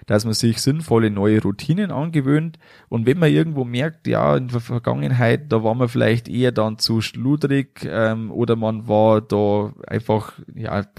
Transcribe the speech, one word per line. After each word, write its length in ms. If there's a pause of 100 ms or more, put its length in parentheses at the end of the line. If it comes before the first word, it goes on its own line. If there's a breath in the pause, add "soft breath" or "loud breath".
dass 220
man 80
sich 260
sinnvolle 500
neue 300
Routinen 500
angewöhnt. 680 (320 soft breath)
Und 160
wenn 120
man 140
irgendwo 320
merkt, 440
ja, 280
in 120
der 120
Vergangenheit, 920
da 140
war 100
man 140
vielleicht 400
eher 240
dann 240
zu 240
schludrig, 880
ähm, 400
oder 260
man 320
war 340
da 500 (140)
einfach, 480 (200)
ja, 300 (140)